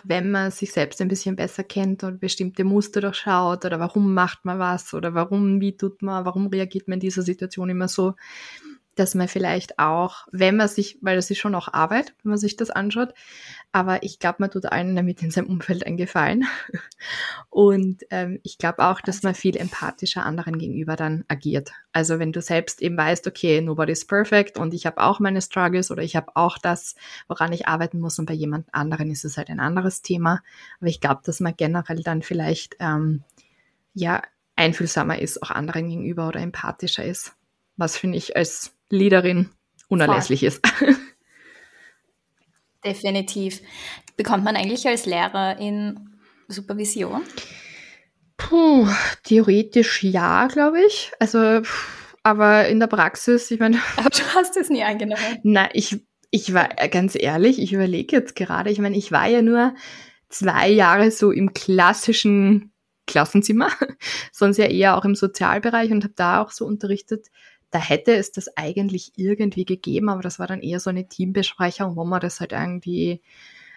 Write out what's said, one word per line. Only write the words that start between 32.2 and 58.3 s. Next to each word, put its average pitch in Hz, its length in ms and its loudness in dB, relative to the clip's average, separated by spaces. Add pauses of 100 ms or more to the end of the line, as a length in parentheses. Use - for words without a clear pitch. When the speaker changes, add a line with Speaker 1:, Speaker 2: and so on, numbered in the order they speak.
Speaker 1:
vielleicht, 160 580 -4
ähm, 151 440 -2 (720)
ja, 175 280 -2 (340)
einfühlsamer 160 640 0
ist, - 240 -8
auch - 80 -8
anderen 165 380 -6
gegenüber 170 380 -6
oder 165 120 -6
empathischer - 640 -6
ist, - 320 -8 (420)
was, 170 200 -4
finde 180 200 -2
ich, - 200 -6
als - 360 -2 (160)
Leaderin 185 600 4 (380)
unerlässlich 139 540 2
Speaker 2:
Voll. - 60 4
Speaker 1:
ist. - 160 -2
<laughs> 277 360 4 (1800)
Speaker 2:
Definitiv. 196 800 -4 (540)
Bekommt 202 280 0
man 214 120 0
eigentlich 208 320 -2
als 233 180 0
Lehrerin 196 1080 -4 (360)
Supervision? 202 720 -6 (1160)
Speaker 1:
Puh, 311 500 6 (360)
theoretisch 220 800 4
ja, 185 440 4
glaub 294 280 2
ich. 415 440 4
Also, 220 440 4
pff, - 580 -10
aber 214 460 6
in 220 120 4
der 226 80 4
Praxis, 226 600 2
ich 226 100 -2
meine 226 200 4 (100)
Speaker 2:
<laughs> - 80 -8
Aber 262 120 4
du - 120 2 (140)
hast 370 220 2
es 359 120 0
nie 240 140 0
angenommen. 214 600 -2
Speaker 1:
Nein, 202 300 6
ich, - 260 -2 (300)
ich 190 240 0
war, - 280 2
äh, 151 80 0
ganz 185 300 0
ehrlich, 175 400 4
ich 190 140 -2
überlege 185 420 0
jetzt - 200 0